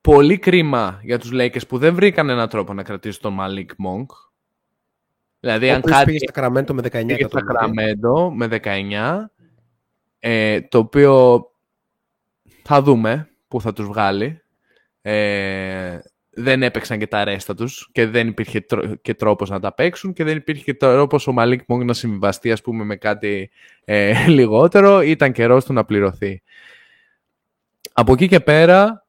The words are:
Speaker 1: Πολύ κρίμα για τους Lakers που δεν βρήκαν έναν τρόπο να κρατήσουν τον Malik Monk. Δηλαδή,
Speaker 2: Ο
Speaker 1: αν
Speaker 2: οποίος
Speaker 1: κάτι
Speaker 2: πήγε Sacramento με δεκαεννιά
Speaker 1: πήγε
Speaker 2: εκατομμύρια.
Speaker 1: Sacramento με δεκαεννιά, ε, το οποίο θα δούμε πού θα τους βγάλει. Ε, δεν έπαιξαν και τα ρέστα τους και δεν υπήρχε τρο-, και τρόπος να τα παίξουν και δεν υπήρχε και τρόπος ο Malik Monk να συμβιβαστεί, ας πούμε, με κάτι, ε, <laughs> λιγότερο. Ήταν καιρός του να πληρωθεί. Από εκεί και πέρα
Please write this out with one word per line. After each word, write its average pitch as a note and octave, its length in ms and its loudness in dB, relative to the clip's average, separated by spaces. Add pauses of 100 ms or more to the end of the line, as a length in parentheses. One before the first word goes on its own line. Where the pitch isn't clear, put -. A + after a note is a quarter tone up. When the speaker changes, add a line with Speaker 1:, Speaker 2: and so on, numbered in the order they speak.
Speaker 1:
Πολύ D3+ 360 6
κρίμα C#3 640 0
για A#2 160 -4
τους A#2 140 -14
Lakers B2 340 -4
που B2+ 100 -8
δεν D#3+ 180 2
βρήκαν F3 340 2
έναν A#2+ 200 -2
τρόπο G2+ 240 -6
να G2 100 -10
κρατήσουν G2+ 380 -12
τον G2 180 -6
Malik F#2+ 260 -8
Monk. F#2+ 400 -10 (1300)
Δηλαδή, A#2 300 -2
Speaker 2:
Ο B2+ 40 2
Speaker 1:
αν B2+ 40 0
Speaker 2:
οποίος C#3 200 2
Speaker 1:
κάτι C#3+ 140 4
Speaker 2:
πήγε C#3+ 220 -4
Sacramento C3+ 400 -4
με C3 80 -4
δεκαεννιά A#2+ 340 -4
Speaker 1:
πήγε A#2+ 160 -2
Speaker 2:
εκατομμύρια. A2 640 -2
Speaker 1:
Sacramento C3+ 400 0
με A#2 140 -4
δεκαεννιά, G#2+ 840 -6 (880)
ε, A2 420 -2
το - 160 -2
οποίο B2+ 680 4 (1160)
θα C#3+ 180 4
δούμε C3 480 2 (180)
πού A#2+ 140 -6
θα G#2+ 120 -6
τους G#2+ 140 -10
βγάλει. G#2 540 -4 (600)
Ε, F#2+ 1000 -6 (300)
δεν C3 340 -2
έπαιξαν A#2 360 -6
και G#2+ 80 -6
τα G#2 160 -2
ρέστα G2+ 320 -6
τους - 360 -12
και A2+ 160 0
δεν A#2 200 -2
υπήρχε G#2+ 340 -6
τρο-, G#2+ 400 -6
και A2+ 120 -8
τρόπος G#2 360 -2
να G2 100 -8
τα G2 140 -8
παίξουν F3 400 -6
και E3+ 100 -6
δεν D#3 140 -4
υπήρχε D3 260 -10
και C#3 100 -6
τρόπος C#3 540 2
ο C3 100 -2
Malik B2 300 2
Monk B2 180 -2
να A#2+ 80 -2
συμβιβαστεί, G#2 580 -4
ας A2 100 -4
πούμε, A2+ 220 -8
με G#2 120 -8
κάτι, G2+ 540 -6 (360)
ε, G#2 420 2
<laughs> D#3+ 100 6
λιγότερο. E3+ 640 4
Ήταν D3 300 0
καιρός B2 340 2
του C#3 80 -6
να A2+ 120 0
πληρωθεί. G2 580 -4 (1500)
Από B2 200 4
εκεί E3 140 4
και F3 120 6
πέρα F#3 680 4